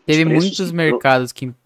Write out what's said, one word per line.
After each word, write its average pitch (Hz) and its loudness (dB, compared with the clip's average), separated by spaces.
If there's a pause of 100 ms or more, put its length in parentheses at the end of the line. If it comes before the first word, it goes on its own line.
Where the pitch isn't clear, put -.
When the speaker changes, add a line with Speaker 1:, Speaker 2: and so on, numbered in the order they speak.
Speaker 1:
Teve 156 2
Speaker 2:
preços 160 2
Speaker 1:
muitos 190 -4
Speaker 2:
e - -10
Speaker 1:
mercados 131 0
que, 127 -12 (120)